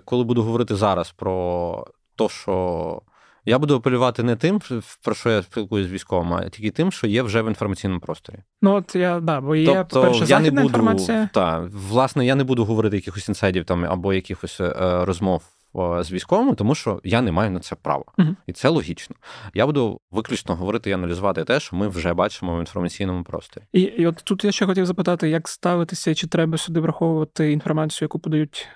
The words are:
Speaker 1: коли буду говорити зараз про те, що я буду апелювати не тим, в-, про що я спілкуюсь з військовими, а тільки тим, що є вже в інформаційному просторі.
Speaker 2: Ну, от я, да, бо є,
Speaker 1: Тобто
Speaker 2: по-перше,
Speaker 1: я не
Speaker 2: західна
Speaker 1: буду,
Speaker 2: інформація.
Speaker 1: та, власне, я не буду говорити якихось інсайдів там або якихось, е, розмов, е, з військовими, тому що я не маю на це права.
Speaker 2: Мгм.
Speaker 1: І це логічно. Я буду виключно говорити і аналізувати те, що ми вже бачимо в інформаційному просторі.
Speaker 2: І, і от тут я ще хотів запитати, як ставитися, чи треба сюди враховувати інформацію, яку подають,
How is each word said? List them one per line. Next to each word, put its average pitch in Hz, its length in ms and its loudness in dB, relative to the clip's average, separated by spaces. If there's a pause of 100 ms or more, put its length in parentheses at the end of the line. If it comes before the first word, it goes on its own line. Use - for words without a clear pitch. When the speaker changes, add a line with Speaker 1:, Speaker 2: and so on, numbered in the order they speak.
Speaker 1:
коли 123 180 2
буду 120 200 2
говорити 113 320 0
зараз 95 360 2
про 90 760 -4 (300)
те, 110 140 0
що 90 720 -2 (440)
я 117 140 4
буду 147 160 4
апелювати 127 480 2
не 120 120 2
тим, 180 220 2
в-, - 460 -8
про 110 120 -2
що - 140 -2
я 107 140 2
спілкуюсь 101 440 -2
з 87 40 -8
військовими, 90 540 -2
а 90 40 -8
тільки 107 220 -6
тим, 180 200 0
що - 160 -4
є 107 140 2
вже 113 200 0
в 110 60 -2
інформаційному 98 520 -2
просторі. - 380 -12 (240)
Speaker 2:
Ну, 196 120 6
от 196 220 -2
я, 180 240 0
да, 160 220 -2
бо 147 140 0
є, 156 100 4
Speaker 1:
Тобто 170 360 4
Speaker 2:
по-перше, 123 180 6
Speaker 1:
я 107 40 2
не - 20 2 (200)
Speaker 2:
західна 143 160 4
Speaker 1:
буду, 127 160 4
Speaker 2:
інформація. 190 560 2
Speaker 1:
та, 87 400 0
власне, 117 520 0
я 131 100 4
не 139 80 2
буду 123 220 2
говорити 107 300 2
якихось 98 340 -6
інсайдів 92 360 0
там 87 200 0
або 92 280 0
якихось, 92 480 -4
е, 87 120 0 (320)
розмов, 92 380 0 (320)
е, 87 280 -2
з 78 80 -10
військовими, 208 440 2
тому 110 200 0
що 101 280 -4
я 110 180 0
не 110 100 0
маю 98 200 0
на 90 80 -4
це - 160 -12
права. 69 280 -4 (140)
Speaker 2:
Мгм. 160 200 2 (100)
Speaker 1:
І 87 60 -10
це - 160 0
логічно. 90 460 -2 (380)
Я 107 120 2
буду 139 340 0 (120)
виключно 107 440 -4
говорити 98 340 -4
і 98 40 0
аналізувати 92 500 -2
те, 127 160 0
що - 160 -8
ми 101 120 0
вже 85 260 -2
бачимо 90 440 -2
в - 20 -4
інформаційному 90 640 -4
просторі. - 400 -12 (100)
Speaker 2:
І, 185 80 6
і 175 260 0
от 165 160 -2
тут 196 220 -2
я 202 60 2
ще 196 140 -2
хотів 185 200 2
запитати, 175 440 0
як 160 180 0
ставитися, 175 680 0
чи - 120 -4
треба 160 300 2
сюди 165 220 -2
враховувати 160 720 0
інформацію, 156 540 0
яку 165 140 -6
подають, 156 560 -2